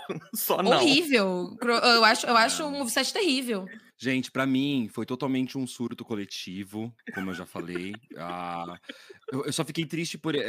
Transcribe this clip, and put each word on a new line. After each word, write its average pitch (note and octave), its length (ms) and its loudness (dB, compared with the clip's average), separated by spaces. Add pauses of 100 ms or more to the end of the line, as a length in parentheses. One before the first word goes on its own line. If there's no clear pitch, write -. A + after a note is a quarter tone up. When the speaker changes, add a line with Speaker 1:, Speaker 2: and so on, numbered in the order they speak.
Speaker 1:
<laughs> - 280 -10
só F3 260 0
não. G#3+ 100 6
Speaker 2:
Horrível. B3 880 4
Cro-, A#3+ 160 0
eu A#3 300 6
acho, A#3 220 6
eu A#3+ 100 4
acho A#3 260 4
Speaker 3:
Não. D4+ 100 -4
Speaker 2:
um C#4+ 60 -4
moveset C4+ 340 -2
terrível. B3+ 540 0 (360)
Speaker 3:
Gente, B2+ 280 0
pra C3 160 0
mim, C3+ 440 2
foi A2+ 140 -4
totalmente C3 540 -2
um C3 80 -2
surto A#2 400 -6
coletivo, G2+ 880 -8 (200)
como F#2+ 160 -6
eu F#2 40 -6
já F2 100 -8
falei. F2+ 560 -8
<laughs> - 180 -20
Ah, F2 600 -8 (540)
eu, C3+ 120 -6
eu C#3+ 80 -6
só E3 120 -4
fiquei D#3+ 220 -6
triste E3 320 -6
por, D#3+ 160 -4 (140)